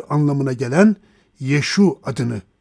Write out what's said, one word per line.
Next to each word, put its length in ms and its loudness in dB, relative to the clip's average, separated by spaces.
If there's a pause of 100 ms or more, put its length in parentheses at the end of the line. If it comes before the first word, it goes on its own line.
anlamına 440 0
gelen 420 2 (440)
Yeşu 640 0
adını 380 -6 (200)